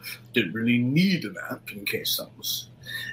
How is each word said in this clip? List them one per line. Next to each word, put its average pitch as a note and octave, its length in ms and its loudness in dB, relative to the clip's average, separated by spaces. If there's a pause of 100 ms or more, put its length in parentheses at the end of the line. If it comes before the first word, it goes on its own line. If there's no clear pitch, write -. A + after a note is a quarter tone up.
(340)
don't G#2 180 2
really A#2+ 280 4
need C#3+ 440 4
a G#2 80 -6
nap - 300 -8 (100)
in G2+ 140 -12
case - 320 -2
that F2 100 -8 (100)
was. - 300 -6 (460)